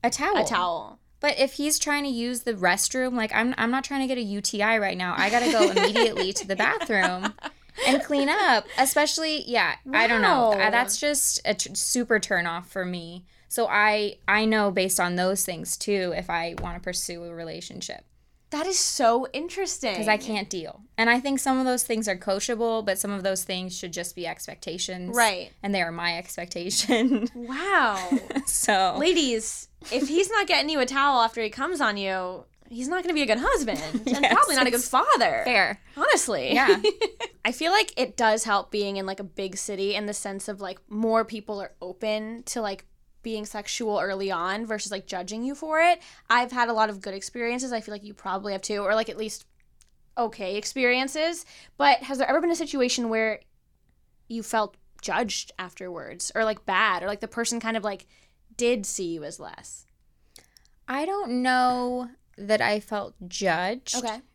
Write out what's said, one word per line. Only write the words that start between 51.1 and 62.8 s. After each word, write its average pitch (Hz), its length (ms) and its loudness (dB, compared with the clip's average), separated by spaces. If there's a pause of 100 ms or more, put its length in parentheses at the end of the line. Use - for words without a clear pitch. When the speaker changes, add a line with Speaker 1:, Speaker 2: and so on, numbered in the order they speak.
Speaker 2:
But 277 260 6
has 269 160 -6
there 269 100 0
ever 294 120 4
been 339 100 2
a 339 40 2
situation 254 540 0
where 220 300 -2 (880)
you 226 160 -8
felt - 320 -2 (260)
judged 202 560 -2
afterwards 180 760 -10
or, 226 100 2
like, 214 200 -2
bad, 190 380 2
or, 185 40 -4
like, 202 140 -4
the - 60 -8
person 233 320 -4
kind 226 160 -4
of, 208 80 -2
like, 196 220 -6 (500)
did 240 300 0
see 175 280 -6
you 156 100 -8
as 151 160 -12
less? - 460 -18 (1040)
Speaker 1:
I 277 180 -2
don't 349 360 -2
know 247 680 2 (280)
that 208 240 2
I 208 180 2
felt 208 360 -8 (120)